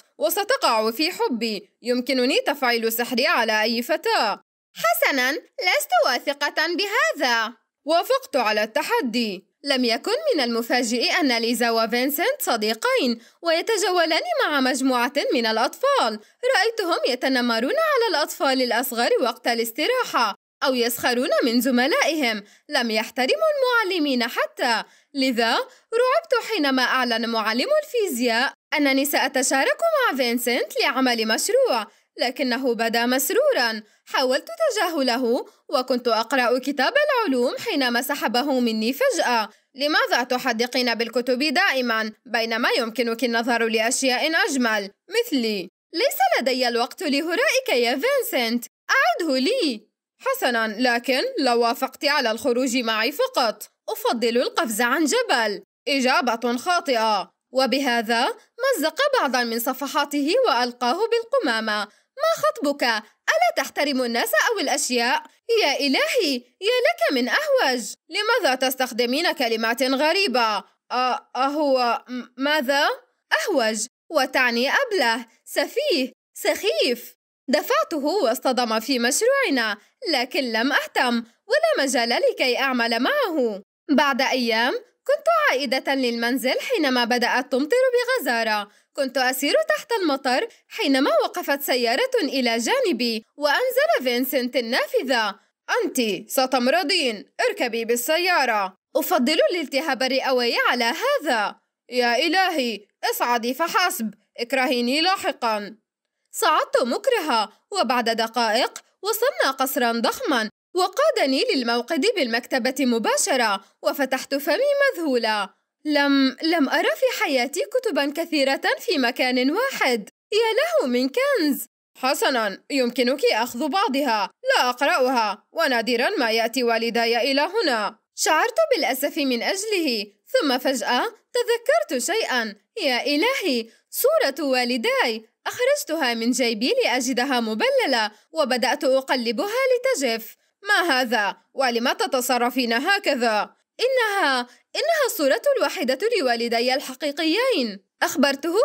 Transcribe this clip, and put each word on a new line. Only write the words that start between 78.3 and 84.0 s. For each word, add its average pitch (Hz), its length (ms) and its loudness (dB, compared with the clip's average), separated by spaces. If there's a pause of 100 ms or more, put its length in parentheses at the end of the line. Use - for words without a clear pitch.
في 247 180 -2
مشروعنا، 269 800 0 (300)
لكن 262 440 -2
لم 233 200 0
أهتم، 269 520 0 (220)
ولا 571 380 2
مجال 240 240 0
لكي 262 500 0
أعمل 233 420 0
معه. 320 640 0 (280)
بعد 277 320 2